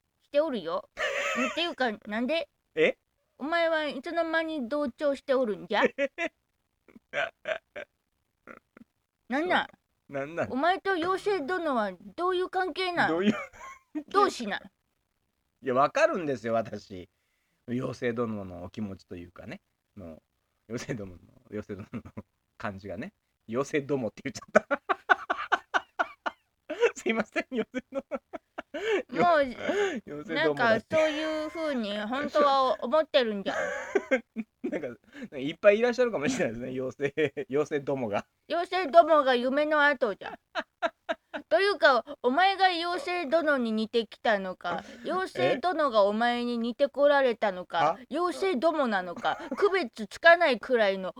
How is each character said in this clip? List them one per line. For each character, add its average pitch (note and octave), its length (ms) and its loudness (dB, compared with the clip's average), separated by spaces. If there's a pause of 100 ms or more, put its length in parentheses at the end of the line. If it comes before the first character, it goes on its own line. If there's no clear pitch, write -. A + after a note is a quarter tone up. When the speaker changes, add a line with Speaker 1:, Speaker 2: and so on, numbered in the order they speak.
(220)
Speaker 1:
し - 80 -20
て C#4+ 100 0
お D#4+ 120 2
る A3 100 -4
よ。 E3 340 -6
<laughs> C#5+ 560 -2
っ - 40 -10
て E4 80 -2
い - 20 -2
う E4 100 -6
か、 A#3+ 160 -2 (160)
な G#3+ 140 -4
ん B3 60 -2
で？ E4 200 -2 (280)
Speaker 2:
え？ D#3+ 220 4 (400)
Speaker 1:
お A#3 60 -12
前 E4 260 0
は D#4 160 0
い C4+ 160 -6
つ E4+ 120 -8
の E4+ 100 0
間 D#4+ 180 -2
に D#4 280 -4
同 D4 200 -2
調 C#4+ 260 -2
し - 80 -12
て C4+ 100 0
お C4 120 2
る G3+ 120 -2
ん E3 100 -12
じ G3+ 80 -2
ゃ？ B3 80 4
Speaker 2:
<laughs> - 80 2 (3500)
Speaker 1:
な C4 100 -2
ん F4 80 0
な C#4+ 160 2
ん？ - 40 -8 (420)
Speaker 2:
な C#3 160 -6
ん E3 100 -12
な D3+ 100 0
ん？ - 60 -6
Speaker 1:
お A#3+ 40 -4
前 E4 240 2
と G4 140 0
妖 F#4 460 0
精 C#4 60 -6
殿 E4 300 -2
は G#3 160 0 (240)
ど F4 140 0
う F#4 60 0
い F4+ 60 0
う F4+ 80 -4
関 F#4 240 -2
係 F#4 180 -2
な D4 160 0
ん？ - 20 0
Speaker 2:
ど E3 100 0
う G3 60 0
い G#3+ 40 4
う - 40 4 (760)
Speaker 1:
ど G4+ 140 4
う D#4+ 80 4
し A3+ 160 -8
な？ F#3 100 -4
Speaker 2:
い - 40 -16 (1000)
や、 B2+ 140 -2
わ C#3+ 160 4
か D#4 160 4
る D4+ 100 -2
ん E3+ 80 -4
で C#3 100 0
す A2+ 120 -6
よ、 A2+ 60 0
私。 G#2 540 -4 (600)
妖 B2+ 440 -4
精 - 20 -2
殿 A2 300 -4
の F2 200 -12
お F#2 60 -10
気 - 120 -10
持 G2 160 -8
ち - 80 -20
と G2 100 -14
い F2 100 -12
う F2 60 -20
か - 140 -20
ね。 F3 160 -14 (340)
も E2+ 280 -16 (440)
う、 A2 60 -10
妖 B2 200 -6
精 - 20 -6
殿 G2 180 -12
の、 F2 60 -20 (320)
妖 G#2 240 -8
精 F#2 80 -10
殿 - 200 -12
の - 80 -20 (460)
感 G2 220 -10
じ G2+ 80 -14
が F2+ 100 -10
ね。 E3 160 -10 (340)
妖 C3+ 340 -2
精 C3+ 40 -6
ど C#3 120 -2
も A#2+ 120 -2
っ - 20 -8
て - 120 -14
言 C#3 80 -6
っ - 20 -10
ち - 80 -14
ゃ - 40 -18
っ - 40 -20 (180)
た。 C#4 140 -2 (2250)
<laughs> - 0 -
す - 120 -10
い A3+ 60 2
ま A3+ 100 0
せ - 160 -6
ん、 - 120 -2
妖 A#3 220 -4
精 B3+ 80 -6 (100)
ど C4+ 180 -6
も。 C#4+ 100 -6 (920)
Speaker 1:
も F4 220 4
う、 - 40 4
Speaker 2:
妖 C4 160 -2 (800)
精 D4+ 80 0
ど D#4+ 60 4
も D4 60 0
だ A#3 200 4
っ A3+ 60 0
て。 - 140 -4
Speaker 1:
な D#4+ 60 4
ん - 40 4
か - 0 -
そ - 0 -
う D#4 40 2
い D#4 360 -4
う D#4 40 -8
風 D#4 260 -4
に G#3 260 -4
本 C4+ 280 -4
当 D4 140 4
は C4+ 400 2
思 C4 160 2
っ D4+ 60 2
て C4+ 180 4
る A3 120 -2
ん G3 80 -6
じ G3 60 -4
ゃ - 40 -2
ん。 - 20 -6
Speaker 2:
<laughs> - 40 -2 (1120)
な - 100 -4
ん - 20 -10
か、 C4+ 60 -6 (500)
い C#3 140 -4
っ E3 80 -10
ぱ G#3 120 8
い G#3+ 80 6
い - 20 -2
ら A#3+ 100 4
っ - 20 -2
し A#3+ 60 0
ゃ B3 60 4
る A#3 60 0
か E3 80 -2
も D3 80 0
し B3+ 120 0
れ E3 60 2
な A#2 60 -2
い - 20 -6
で - 20 -8
す A#2+ 60 -8
ね、 C3 100 -8
妖 C3 440 -4
精、 D3+ 180 2 (160)
妖 D3 300 0
精 C#3 60 -8
ど C#3+ 100 0
も A#2+ 140 -2
が。 G2+ 180 0 (220)
Speaker 1:
妖 F4 360 0
精 C4 60 -6
ど E4+ 140 10
も D4+ 180 6
が B3+ 120 4
夢 C4 300 2
の D4+ 200 4
後 B3+ 300 2
じ - 100 -12
ゃ。 - 120 -12 (160)
<laughs> - 960 -8
と E4 100 4
い G4 100 4
う F4 80 0
か、 C4 260 6 (200)
お B3 80 2
前 F#4 260 4
が F#4+ 100 6
妖 F4 580 -2
精 C4 40 -6
殿 D4+ 280 2
に A3+ 140 -2
似 A3 180 -2
て A#3 180 0
き - 120 -20
た G#3+ 200 2
の F#3 160 -8
か、 E3+ 280 -6 (100)
Speaker 2:
<laughs> A#3+ 120 -16
え？ C#4+ 60 -4
Speaker 1:
妖 F4+ 440 0
精 B3+ 40 -4
殿 D#4 320 0
が G#3+ 120 6
お G3+ 100 4
前 A#3+ 320 0
に A#3+ 120 -4
似 A#3 160 -4
て C#4 140 2
こ C#4+ 200 4
ら C#4+ 140 6
れ A#3+ 140 2
た G#3 160 0
の F3+ 140 -8
か、 E3 260 2
Speaker 2:
あ？ G3+ 80 -6 (100)
Speaker 1:
妖 F4 440 0
精 B3 60 -2
ど E4 120 4
も D4 160 2
な G3 160 0
の F3 100 -8
か、 D#3+ 260 -2 (160)
区 - 140 4
別 C#4+ 380 -4
つ - 120 -16
か E4+ 180 8
な E4 120 4
い A#3 100 0
く B3+ 180 0
ら G#3 120 4
い G3 80 0
の F#3 220 -6